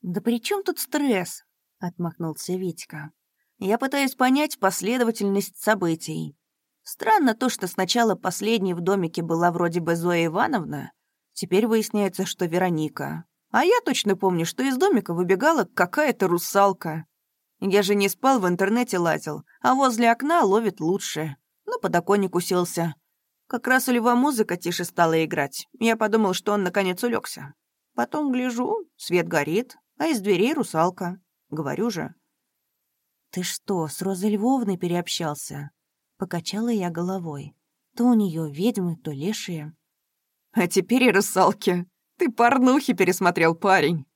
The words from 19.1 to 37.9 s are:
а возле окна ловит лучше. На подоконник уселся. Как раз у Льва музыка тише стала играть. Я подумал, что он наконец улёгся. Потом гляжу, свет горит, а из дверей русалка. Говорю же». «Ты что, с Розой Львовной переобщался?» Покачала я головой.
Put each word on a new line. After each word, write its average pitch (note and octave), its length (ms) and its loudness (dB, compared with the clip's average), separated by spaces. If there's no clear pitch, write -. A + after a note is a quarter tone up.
а B3+ 140 2
возле A#3+ 340 2
окна D4 320 2
ловит G#3+ 380 2
лучше. D#3+ 560 -4
На A#4+ 140 -6
подоконник F#3+ 560 0
уселся. F3 640 -2
Как - 220 -6
раз C4 200 2
у B3+ 40 2
Льва A#3+ 240 4
музыка A#3+ 400 2
тише F3 280 -4
стала D#3+ 400 2
играть. D3 440 -6
Я A3+ 180 2
подумал, G#3+ 380 2
что G3+ 180 -4
он G#3 120 0
наконец F3+ 400 -2
улёгся. C#3 500 -6
Потом C#4 380 -2
гляжу, B3 640 -2
свет E3+ 320 -2
горит, E3 480 -2
а D4+ 100 -2
из C4 120 0
дверей G3+ 320 2
русалка. F3+ 680 -2
Говорю D#3 420 -4
же». D#3 220 -8
«Ты F3+ 140 -6
что, F3 420 -4
с - 160 -8
Розой G3 280 -2
Львовной G#3+ 460 0
переобщался?» E3 960 -6
Покачала G3 540 -4
я F#3+ 200 -2
головой. E3 640 -6